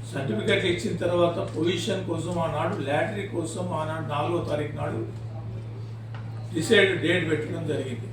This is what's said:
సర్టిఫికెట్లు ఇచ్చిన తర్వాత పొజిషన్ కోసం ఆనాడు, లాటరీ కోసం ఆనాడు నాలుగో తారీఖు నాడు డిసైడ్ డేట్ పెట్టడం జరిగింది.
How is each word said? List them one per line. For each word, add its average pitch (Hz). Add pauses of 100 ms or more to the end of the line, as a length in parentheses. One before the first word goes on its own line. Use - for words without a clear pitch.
(100)
సర్టిఫికెట్లు 196
ఇచ్చిన 170
తర్వాత 175 (200)
పొజిషన్ 185
కోసం 170
ఆనాడు, 185 (100)
లాటరీ - (100)
కోసం - (140)
ఆనాడు 156
నాలుగో 156 (100)
తారీఖు 147
నాడు 113 (1500)
డిసైడ్ 190 (100)
డేట్ 165
పెట్టడం 156
జరిగింది. 123